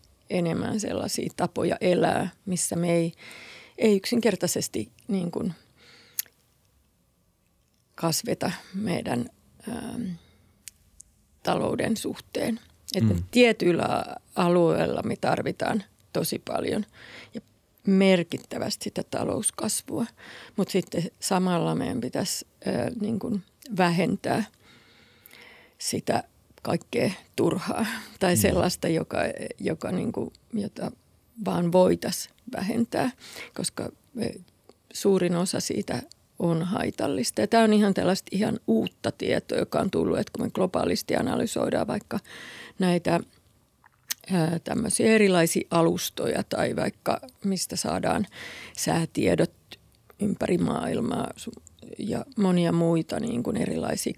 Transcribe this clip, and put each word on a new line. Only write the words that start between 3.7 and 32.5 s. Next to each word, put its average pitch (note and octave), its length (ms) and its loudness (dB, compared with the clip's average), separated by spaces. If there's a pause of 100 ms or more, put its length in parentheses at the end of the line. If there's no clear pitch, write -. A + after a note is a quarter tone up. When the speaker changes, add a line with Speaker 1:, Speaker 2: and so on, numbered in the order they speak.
Speaker 1:
ei G#3+ 180 6
yksinkertaisesti - 920 0 (180)
niin F3 240 -2
kuin - 220 -4 (2500)
kasveta F3+ 560 -2 (220)
meidän, A3 560 -2 (400)
ähm, A#3+ 320 -8 (1400)
talouden - 540 0
suhteen. - 640 -6 (360)
Et F3+ 80 2
Speaker 2:
Mm. F2 280 2
Speaker 1:
tietyillä A3 760 4 (300)
alueilla F3 680 2
me - 120 -2
tarvitaan - 680 -2 (300)
tosi - 260 -2
paljon - 460 -4 (480)
ja - 80 -10 (460)
merkittävästi F#3+ 960 2
sitä - 280 -6
talouskasvua, - 920 -4 (500)
mut G3 140 0
sitten F3 340 -2 (160)
samalla F3 560 0
meidän - 260 -2
pitäisi, - 460 -4 (200)
ö, - 240 0 (100)
niin G#3 180 -2
kuin G3 240 -4 (340)
vähentää E3+ 640 2 (1300)
sitä - 460 0 (380)
kaikkea - 500 0 (240)
turhaa - 500 0 (340)
tai F3+ 160 4
Speaker 2:
Mm. G#3+ 60 4
Speaker 1:
sellaista, F3+ 460 2
joka, - 300 -2 (420)
joka - 320 -4
niin - 200 -2
kuin, - 220 -6 (200)
jota - 380 -6 (540)
vaan F3 260 0
voitais F#3 580 4 (260)